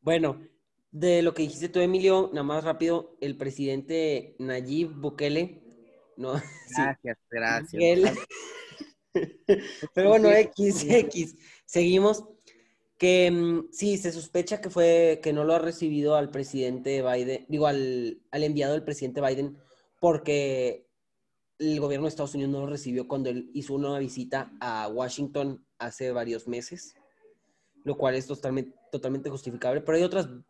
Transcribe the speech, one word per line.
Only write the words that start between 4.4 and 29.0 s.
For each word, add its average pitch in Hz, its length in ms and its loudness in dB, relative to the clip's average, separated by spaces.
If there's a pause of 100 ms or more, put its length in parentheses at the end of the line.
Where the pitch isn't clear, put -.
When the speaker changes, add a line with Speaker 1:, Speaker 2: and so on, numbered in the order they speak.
Speaker 1:
Nayib 131 540 -4
Bukele, 147 680 -4 (540)
no, 131 220 -6
<laughs> - 280 -14
sí. 123 100 -18
Speaker 2:
Gracias, 131 420 -4 (120)
gracias. 117 420 -2
Speaker 1:
Bukele. 175 400 4 (1000)
<laughs> - 800 -2
Pero 185 140 4
bueno, 220 220 8
Speaker 2:
Sí. 208 100 10
Speaker 1:
X, 196 500 0
X. 175 460 2 (300)
Seguimos. 190 580 2 (760)
Que, 180 340 6
mm, 170 400 0
sí, 202 240 0
se 185 160 -6
sospecha 175 480 -4
que 196 100 -8
fue, 170 520 6
que 156 100 0
no 151 100 0
lo 160 120 4
ha 170 40 4
recibido 156 560 0
al 147 160 2
presidente 135 720 -4
Biden, 127 460 -2
digo, 151 180 0
al, 127 540 -2 (100)
al 151 140 -4
enviado 143 300 0
del 156 100 -4
presidente 139 360 -6
Biden, 139 380 -2 (420)
porque 143 840 0 (720)
el 151 220 -2
gobierno 143 260 -2
de 156 40 -2
Estados 143 240 -8
Unidos 139 180 -2
no 139 80 -4
lo 139 60 -6
recibió 127 420 -6
cuando 135 220 -2
él 123 240 -8
hizo 139 200 -8
una 139 240 -2
visita 127 640 -6
a 110 280 -6
Washington 135 800 -6 (120)
hace 123 340 -6
varios 117 340 -6
meses, 123 480 -10 (880)
lo 143 140 -4
cual 135 180 0
es 131 140 -6
totalmente, 131 500 -6 (140)
totalmente 135 380 -6